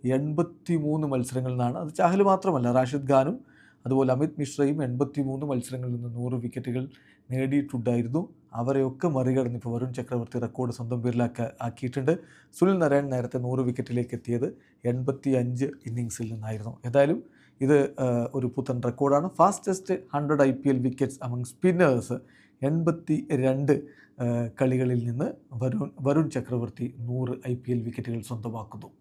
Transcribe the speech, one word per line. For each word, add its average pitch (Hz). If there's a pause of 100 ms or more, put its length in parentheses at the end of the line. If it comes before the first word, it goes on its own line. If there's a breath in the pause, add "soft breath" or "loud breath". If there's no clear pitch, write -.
(180)
എൺപത്തിമൂന്ന് 151
മത്സരങ്ങളിൽ 127
നിന്നാണ്. 123
അത് 156
ചാഹൽ 185 (120)
മാത്രമല്ല, 175 (120)
റാഷിദ് 131
ഖാനും 139 (480 soft breath)
അതുപോലെ 131
അമിത് 151
മിശ്രയും 147
എൺപത്തിമൂന്ന് 135
മത്സരങ്ങളിൽ 127
നിന്ന് 120
നൂറ് 127
wicket-ുകൾ 123 (480 soft breath)
നേടിയിട്ടുണ്ടായിരുന്നു. 131 (380)
അവരെയൊക്കെ 131
മറികടന്ന് 127
ഇപ്പോൾ 117
വരുൺ 123
ചക്രവർത്തി 120
റെക്കോർഡ് 123
സ്വന്തം 120
പേരിലാക്ക-, 120 (180)
ആക്കിയിട്ടുണ്ട്. 127 (460 loud breath)
സുനിൽ 190
നാരായൺ 143
നേരത്തെ 123
നൂറ് 127
wicket-ിലേക്ക് 123
എത്തിയത് 120 (440 soft breath)
എൺപത്തിയഞ്ച് 127 (200)
ഇന്നിങ്സിൽ 117
നിന്നായിരുന്നു. 110 (140)
ഏതായാലും 143 (420 soft breath)
ഇത്, 139 (260)
ആ, 127 (300)
ഒരു 127
പുത്തൻ 127 (100)
റെക്കോർഡാണ്. 139 (120)
Fastest 190 (260)
hundred 147
ഐ 131 (100)
പി 139
എൽ 127
wickets 131 (120)
among 123
spinners, 170 (520 soft breath)
എൺപത്തിരണ്ട്, 147 (480 loud breath)
ആ, - (360)
കളികളിൽ 127
നിന്ന് 139 (340)
വരുൺ, 139 (200)
വരുൺ 151
ചക്രവർത്തി 120 (180)
നൂറ് 123 (160)
ഐ 123
പി 123
എൽ 120
wicket-ുകൾ 117 (100)
സ്വന്തമാക്കുന്നു. 110 (120)